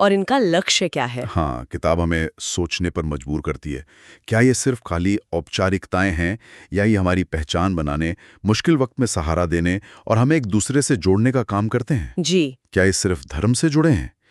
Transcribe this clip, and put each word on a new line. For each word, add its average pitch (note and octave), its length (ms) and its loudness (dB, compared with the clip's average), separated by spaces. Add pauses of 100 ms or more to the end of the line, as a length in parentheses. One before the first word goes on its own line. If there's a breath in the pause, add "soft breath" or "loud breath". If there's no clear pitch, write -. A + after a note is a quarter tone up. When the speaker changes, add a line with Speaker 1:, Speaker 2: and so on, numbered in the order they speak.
Speaker 1:
और G3 120 4
इनका G3 260 2
लक्ष्य F#3 500 2
क्या C#3 160 -2
है। B2 220 -4
Speaker 2:
हाँ, C2+ 380 -4
किताब E2+ 360 0
हमें E2 280 0 (120)
सोचने - 500 -4
पर E2+ 120 -4
मजबूर D2 380 -4
करती D2 320 -6
है। C2 140 -10 (420 soft breath)
क्या A2 120 2
ये B2+ 140 6
सिर्फ C3 320 -2
खाली F2+ 320 0 (140)
औपचारिकताएं F#2 800 -2
हैं E2 260 -2 (340 loud breath)
या G2 120 0
ये A2 120 4
हमारी F2+ 280 2
पहचान E2+ 500 -2
बनाने, D#2 420 -2 (300 soft breath)
मुश्किल A#2 300 2
वक्त C3 240 -2
में B2 60 2
सहारा E2 400 0
देने F2 340 0 (260 loud breath)
और A2 120 2
हमें C#3 180 4
एक C3 100 -2
दूसरे G#2+ 360 0
से C#3 140 0
जोड़ने G2 360 2
का B2+ 100 0
काम G#2 260 -2
करते A#2 260 -2
हैं? F2 240 -4
Speaker 1:
जी। D#3 400 0 (140)
Speaker 2:
क्या F#2 120 2
ये F#2+ 80 4
सिर्फ F2+ 320 -2
धर्म G2+ 280 0
से D#3+ 160 0
जुड़े D#3 220 2
हैं F#2 240 0 (160 soft breath)